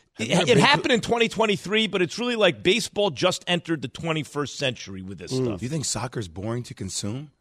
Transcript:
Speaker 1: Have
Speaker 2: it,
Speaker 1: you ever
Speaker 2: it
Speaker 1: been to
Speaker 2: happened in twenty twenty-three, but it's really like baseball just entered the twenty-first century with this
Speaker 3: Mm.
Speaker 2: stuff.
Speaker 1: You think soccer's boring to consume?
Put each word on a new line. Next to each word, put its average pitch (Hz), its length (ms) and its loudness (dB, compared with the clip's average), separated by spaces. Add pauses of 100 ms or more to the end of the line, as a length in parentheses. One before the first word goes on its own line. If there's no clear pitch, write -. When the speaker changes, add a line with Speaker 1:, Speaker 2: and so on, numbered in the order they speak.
(140)
Speaker 1:
Have 226 120 -4
Speaker 2:
it, - 40 -8
Speaker 1:
you - 40 4
ever 190 80 6
Speaker 2:
it 170 40 2
Speaker 1:
been 240 120 6
to 147 60 8
Speaker 2:
happened 277 280 4
in 233 80 4
twenty 233 280 2
twenty-three, 214 580 0
but 185 160 0
it's 170 160 -2
really 240 180 -2
like 180 260 2
baseball 202 480 2
just 170 360 0
entered 165 340 -2
the 120 80 -8
twenty-first 151 680 -6
century 107 440 -6
with 95 180 -12
this 85 140 -8
Speaker 3:
Mm. 131 140 0
Speaker 2:
stuff. 98 160 -4
Speaker 1:
You 123 80 -6
think 156 160 -4
soccer's 113 420 -6
boring 104 360 -6
to - 100 -16
consume? 107 560 -8 (100)